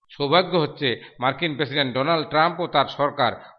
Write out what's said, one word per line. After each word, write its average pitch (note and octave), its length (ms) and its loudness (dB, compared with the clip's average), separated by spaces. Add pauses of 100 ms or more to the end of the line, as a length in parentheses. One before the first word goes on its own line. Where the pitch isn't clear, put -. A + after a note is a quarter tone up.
(180)
সৌভাগ্য E3+ 400 2
হচ্ছে, C#3+ 440 -2 (180)
মার্কিন C3+ 360 -2
প্রেসিডেন্ট C3+ 380 -2
ডোনাল্ড D3+ 340 0
ট্রাম্প E3 320 2
ও E3+ 80 -4
তার C#3 180 2
সরকার C#3 460 0 (280)